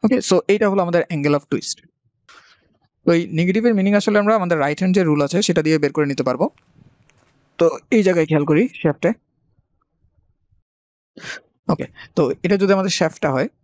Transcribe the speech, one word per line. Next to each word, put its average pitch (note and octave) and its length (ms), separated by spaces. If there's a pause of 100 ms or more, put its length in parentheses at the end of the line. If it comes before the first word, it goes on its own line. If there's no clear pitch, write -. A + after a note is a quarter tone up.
ওকে, A#3 120 (120)
so F#3 80 (160)
এইটা G#3 180
হলো G3 160
আমাদের F3 160 (120)
angle D3 240
of C#3 140
twist। - 260 (1300)
তো F3 120
এই E3+ 60 (160)
নেগেটিভের G#3+ 400
মিনিং G3 220
আসলে G#3 220
আমরা G#3 180
আমাদের F3 240
রাইট D3 160
হ্যান্ড F#3 180
যে G3 100
রুল D3 180
আছে E3 200
সেটা F3 200
দিয়ে D#3+ 160
বের C#3+ 140
করে D3+ 160
নিতে B2+ 160
পারবো। B2+ 180 (1120)
তো E3+ 80 (300)
এই G#3+ 100
জায়গায় E3+ 240
খেয়াল D3+ 200
করি D#3 120 (180)
শ্যাফটে। E3 300 (2500)
ওকে, - 140 (300)
তো F3 60 (220)
এটা G3 180
যদি G3 140
আমাদের F#3 220
শ্যাফটটা E3 360
হয় C3 140 (160)